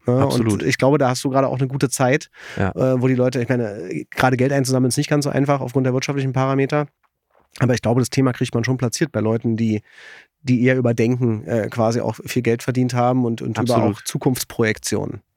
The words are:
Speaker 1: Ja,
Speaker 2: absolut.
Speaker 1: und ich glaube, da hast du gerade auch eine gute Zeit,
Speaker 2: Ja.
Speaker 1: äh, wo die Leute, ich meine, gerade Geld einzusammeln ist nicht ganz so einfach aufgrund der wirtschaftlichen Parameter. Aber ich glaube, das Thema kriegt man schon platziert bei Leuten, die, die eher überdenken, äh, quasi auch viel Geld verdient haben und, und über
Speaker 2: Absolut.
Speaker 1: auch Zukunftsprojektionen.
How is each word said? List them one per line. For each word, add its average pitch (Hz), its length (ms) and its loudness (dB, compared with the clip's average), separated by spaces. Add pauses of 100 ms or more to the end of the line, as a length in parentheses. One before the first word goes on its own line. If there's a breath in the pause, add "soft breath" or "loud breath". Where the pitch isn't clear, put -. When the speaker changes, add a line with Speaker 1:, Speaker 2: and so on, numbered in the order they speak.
Speaker 1:
Ja, 123 140 2
Speaker 2:
absolut. 127 340 2
Speaker 1:
und 98 100 -2
ich - 140 -2
glaube, 139 200 4
da 139 120 2
hast 127 140 -4
du 143 60 -2
gerade 131 180 2
auch 127 120 -2
eine 135 100 0
gute 131 200 0
Zeit, 135 400 0 (280 loud breath)
Speaker 2:
Ja. 98 140 0
Speaker 1:
äh, 131 300 0
wo 127 60 2
die 131 80 4
Leute, 123 260 2
ich 117 60 -2
meine, 120 420 -2 (240)
gerade 127 220 2
Geld 127 160 2
einzusammeln 131 380 2
ist - 80 -2
nicht 147 120 -2
ganz 147 140 2
so 143 60 -4
einfach 139 320 0
aufgrund 131 240 -2
der 127 80 0
wirtschaftlichen 135 400 -2
Parameter. 135 540 0 (720)
Aber 123 140 4
ich 113 80 -2
glaube, 120 200 2
das 117 80 -2
Thema 127 240 0
kriegt 120 200 -4
man 117 120 -2
schon 127 120 -2
platziert 127 360 -4
bei 110 80 -2
Leuten, 113 340 0
die, 107 260 0 (640 loud breath)
die 123 200 2
eher 127 140 4
überdenken, 120 680 0
äh, 110 240 -2
quasi 113 320 0
auch - 240 -4
viel - 160 -2
Geld 117 220 0
verdient 127 300 0
haben 123 320 2
und, 117 160 -4
und 127 160 -6
über 117 40 0
Speaker 2:
Absolut. 113 360 2
Speaker 1:
auch - 40 -20
Zukunftsprojektionen. 107 1200 -2 (160)